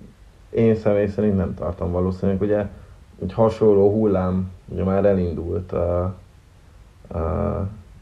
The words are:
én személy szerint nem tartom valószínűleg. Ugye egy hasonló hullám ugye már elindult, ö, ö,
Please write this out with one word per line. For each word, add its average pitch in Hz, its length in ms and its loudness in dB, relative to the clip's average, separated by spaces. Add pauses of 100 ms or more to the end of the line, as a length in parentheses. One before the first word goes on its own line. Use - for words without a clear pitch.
(500)
én 113 260 4
személy 104 300 2
szerint 104 300 0
nem 90 180 -2
tartom 87 360 -6
valószínűleg. 92 500 -2
Ugye 104 260 0 (560)
egy 92 100 -6
hasonló 104 600 4
hullám 92 580 0 (140)
ugye 90 180 -8
már 98 220 2
elindult, 90 680 0
ö, 87 320 -2 (1040)
ö, 85 100 -8 (840)